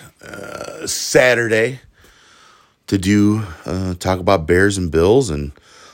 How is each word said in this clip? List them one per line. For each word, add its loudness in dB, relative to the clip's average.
uh, -14
Saturday 2
to 0
do, 2
uh, -4
talk -2
about 2
Bears 2
and -4
Bills, 4
and -6